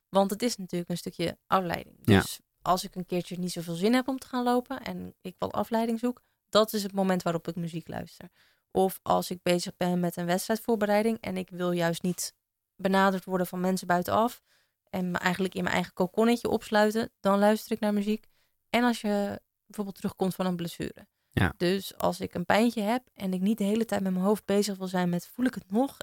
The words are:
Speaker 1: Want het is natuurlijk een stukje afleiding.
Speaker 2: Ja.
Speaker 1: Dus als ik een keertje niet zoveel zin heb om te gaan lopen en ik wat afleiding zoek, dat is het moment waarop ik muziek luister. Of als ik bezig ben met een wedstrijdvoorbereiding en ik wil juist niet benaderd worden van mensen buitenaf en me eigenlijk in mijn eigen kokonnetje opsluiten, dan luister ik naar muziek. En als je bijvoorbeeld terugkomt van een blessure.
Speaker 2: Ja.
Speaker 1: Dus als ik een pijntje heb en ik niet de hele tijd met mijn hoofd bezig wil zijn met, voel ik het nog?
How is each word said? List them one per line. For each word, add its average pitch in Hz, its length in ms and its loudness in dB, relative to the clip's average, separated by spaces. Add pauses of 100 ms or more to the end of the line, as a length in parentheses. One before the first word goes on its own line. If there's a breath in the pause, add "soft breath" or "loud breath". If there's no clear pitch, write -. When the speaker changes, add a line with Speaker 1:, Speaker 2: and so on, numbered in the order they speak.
Speaker 1:
Want 196 220 2
het 202 120 -6
is 233 140 -2
natuurlijk 175 340 -6
een 175 60 -4
stukje 170 500 -6
afleiding. 180 580 -2
Speaker 2:
Ja. 202 160 8
Speaker 1:
Dus - 180 -2 (240)
als 185 220 0
ik 190 100 -14
een 180 120 -8
keertje 175 320 -4
niet 180 140 -4
zoveel 170 220 -8
zin 196 200 2
heb 254 140 2
om 262 100 -4
te - 80 -16
gaan 247 180 -4
lopen 247 380 -2
en 185 380 -10
ik 185 180 -12
wat - 140 -4
afleiding 226 460 -2
zoek, 247 220 -4 (280)
dat 214 240 4
is 208 100 -2
het 196 100 -8
moment 190 300 2
waarop 165 260 -4
ik 170 80 -6
muziek 165 320 -8
luister. 170 400 -12 (420)
Of 190 320 0
als 180 280 2
ik 180 120 -10
bezig 175 340 0
ben 180 240 0
met 175 160 -2
een 175 100 -4
wedstrijdvoorbereiding 214 920 0
en 185 160 -6
ik 185 140 -6
wil 180 220 -2
juist 170 300 0
niet - 320 -4 (420)
benaderd 190 480 4
worden 185 220 0
van 180 140 -6
mensen 185 260 0
buitenaf 196 560 2 (480)
en 185 200 -4
me 175 80 0
eigenlijk 185 360 0
in 185 80 -4
mijn 180 120 0
eigen 180 180 -2
kokonnetje 233 560 2
opsluiten, 214 600 2 (100)
dan 202 180 4
luister 208 340 4
ik 220 80 -4
naar 208 140 0
muziek. 208 320 -2 (440)
En 240 140 2
als 233 160 2
je 202 400 -2 (260)
bijvoorbeeld 196 300 -8
terugkomt - 380 -2
van 185 120 -2
een 180 100 -2
blessure. - 500 -8 (240)
Speaker 2:
Ja. - 260 0
Speaker 1:
Dus 190 420 -2
als 175 220 0
ik 190 140 -8
een 180 120 -4
pijntje 226 360 2
heb 233 200 -2 (120)
en 190 180 -6
ik 185 80 -2
niet 214 180 2
de 202 60 -2
hele 214 200 0
tijd 202 180 -2
met 190 100 0
mijn 185 120 0
hoofd 202 200 2
bezig 202 320 0
wil 190 120 -8
zijn 180 200 0
met, 175 180 -2
voel 247 200 -2
ik - 80 0
het - 160 -12
nog? 247 320 0